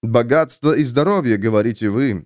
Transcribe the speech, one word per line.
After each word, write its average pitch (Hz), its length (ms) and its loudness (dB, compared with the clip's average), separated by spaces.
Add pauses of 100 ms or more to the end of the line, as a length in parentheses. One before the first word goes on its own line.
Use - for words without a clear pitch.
Богатство 120 680 0
и 151 100 2
здоровье, 139 540 0
говорите 107 540 0
вы, 107 360 -2